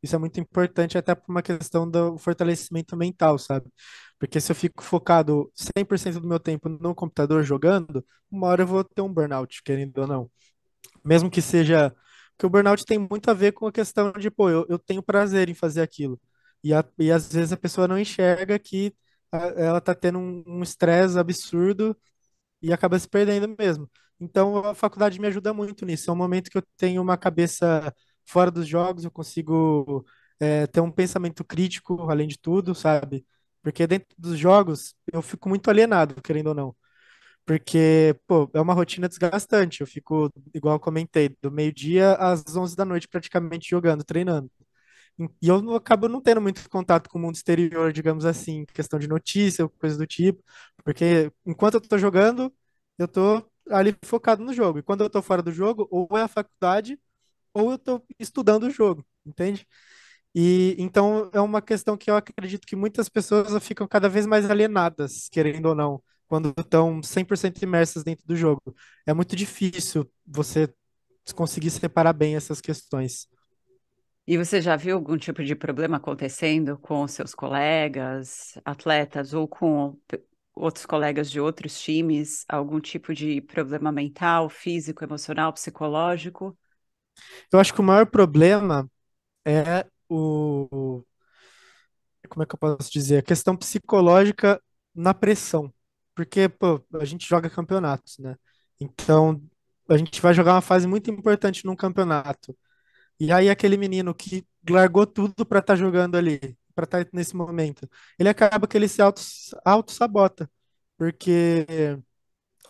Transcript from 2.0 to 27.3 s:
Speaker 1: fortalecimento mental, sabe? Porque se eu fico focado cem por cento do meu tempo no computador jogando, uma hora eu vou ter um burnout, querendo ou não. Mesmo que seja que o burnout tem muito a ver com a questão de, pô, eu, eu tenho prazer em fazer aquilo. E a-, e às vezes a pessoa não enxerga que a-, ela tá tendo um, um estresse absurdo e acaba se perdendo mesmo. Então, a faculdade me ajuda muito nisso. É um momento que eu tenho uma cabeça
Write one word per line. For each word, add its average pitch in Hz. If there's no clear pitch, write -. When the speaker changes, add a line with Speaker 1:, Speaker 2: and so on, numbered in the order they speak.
Speaker 1:
fortalecimento 170
mental, 170
sabe? 135
Porque 147
se -
eu 160
fico -
focado 156
cem -
por 196
cento 170
do 170
meu 170
tempo 160
no 165
computador 156
jogando, 151
uma 190
hora 180
eu 180
vou 190
ter -
um 196
burnout, 143
querendo 135
ou 135
não. 131
Mesmo 165
que 175
seja 156
que -
o -
burnout 202
tem 214
muito 208
a 220
ver 202
com 220
a 208
questão 208
de, 202
pô, 196
eu, 165
eu 170
tenho 190
prazer 196
em 175
fazer 165
aquilo. 139
E 151
a-, 156
e 156
às 165
vezes 165
a 175
pessoa 180
não 185
enxerga 190
que 196
a-, 165
ela 170
tá 175
tendo 180
um, 180
um 175
estresse 180
absurdo 185
e 165
acaba 180
se -
perdendo 208
mesmo. 160
Então, 196
a 202
faculdade 202
me 208
ajuda 202
muito 208
nisso. 170
É 170
um 170
momento 180
que -
eu 190
tenho 185
uma 180
cabeça 165